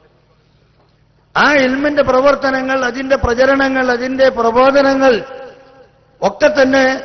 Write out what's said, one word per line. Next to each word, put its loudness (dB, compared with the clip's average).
ആ 2
ഇൽമിന്റെ -2
പ്രവർത്തനങ്ങൾ, 0
അതിന്റെ -4
പ്രചരണങ്ങൾ, 0
അതിന്റെ 0
പ്രബോധനങ്ങൾ 2
ഒക്കെ 0
തന്നെ 2